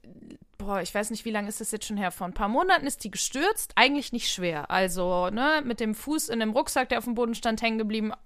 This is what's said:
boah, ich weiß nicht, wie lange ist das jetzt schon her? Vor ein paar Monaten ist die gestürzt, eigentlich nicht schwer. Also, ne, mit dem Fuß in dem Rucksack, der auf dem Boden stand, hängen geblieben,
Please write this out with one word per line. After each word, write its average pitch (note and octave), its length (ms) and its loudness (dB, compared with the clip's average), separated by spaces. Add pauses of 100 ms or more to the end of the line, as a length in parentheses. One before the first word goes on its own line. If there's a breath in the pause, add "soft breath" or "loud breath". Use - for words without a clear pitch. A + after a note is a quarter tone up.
(580)
boah, G3 240 -2
ich - 120 -6
weiß G#3 160 0
nicht, A3 140 -6
wie A3+ 60 -2
lange G#3 180 -2
ist G#3 120 -8
das G#3+ 100 -6
jetzt G#3+ 160 -6
schon G#3+ 100 -4
her? G3 140 0
Vor F3 160 -6
ein F3+ 80 -6
paar G3+ 140 0
Monaten E4 380 4
ist - 180 -6
die G3+ 60 -8
gestürzt, D#4+ 640 -2
eigentlich C4+ 360 4
nicht - 180 -2
schwer. E3 400 -2
Also, F3+ 600 2
ne, C#4+ 340 2
mit A#3+ 160 -2
dem G#3+ 140 0
Fuß D4 340 -2
in A#3 120 0
dem G#3+ 100 0
Rucksack, B3+ 400 2
der A#3+ 80 2
auf A3 60 -4
dem A#3+ 100 -2
Boden A#3 200 0
stand, A3+ 280 -2
hängen A3 160 2
geblieben, G#3+ 340 0 (140)